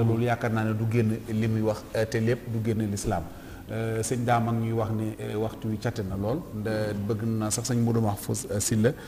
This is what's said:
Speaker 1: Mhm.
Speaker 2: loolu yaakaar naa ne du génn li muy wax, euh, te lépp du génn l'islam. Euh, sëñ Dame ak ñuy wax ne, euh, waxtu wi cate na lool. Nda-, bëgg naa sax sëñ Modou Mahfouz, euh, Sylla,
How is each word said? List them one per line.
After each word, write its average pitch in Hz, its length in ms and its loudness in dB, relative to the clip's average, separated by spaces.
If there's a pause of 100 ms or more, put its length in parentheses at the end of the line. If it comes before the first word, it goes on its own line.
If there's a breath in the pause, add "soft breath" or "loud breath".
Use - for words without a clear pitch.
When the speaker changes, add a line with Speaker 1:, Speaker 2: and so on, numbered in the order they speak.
Speaker 1:
Mhm. 113 60 6
Speaker 2:
loolu 113 160 4
yaakaar 117 280 0
naa 110 120 4
ne 110 100 2
du 107 160 0
génn 110 280 4 (100)
li 113 200 2
muy 110 140 2
wax, 107 200 0 (140)
euh, 110 100 2
te 117 120 -2
lépp 113 220 2 (120)
du 113 120 -2
génn 110 260 2
l'islam. 101 320 0 (500 loud breath)
Euh, 113 300 -2
sëñ 120 220 0
Dame 117 260 4
ak 117 60 2
ñuy 113 160 0
wax 113 200 0
ne, 110 120 0 (160)
euh, 117 180 -4
waxtu 110 300 -4
wi 107 100 -2
cate 117 220 -4
na 95 160 -4
lool. 107 240 -2 (140)
Nda-, 107 380 -2 (160)
bëgg 107 160 -2
naa 110 260 0
sax 113 200 -4
sëñ 123 120 2
Modou 117 200 2
Mahfouz, 104 480 -2
euh, 101 100 0
Sylla, 110 300 4 (180 loud breath)